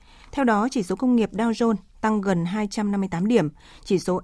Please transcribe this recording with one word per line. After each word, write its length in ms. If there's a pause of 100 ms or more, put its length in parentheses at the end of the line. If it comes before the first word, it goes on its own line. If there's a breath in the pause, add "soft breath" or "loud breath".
(320 soft breath)
Theo 140
đó, 260
chỉ 120
số 120
công 200
nghiệp 180
Dow 180
Jones 240 (260)
tăng 200
gần 240
hai 220
trăm 240
năm 100
mươi 100
tám 160
điểm, 220 (340 loud breath)
chỉ 160
số 240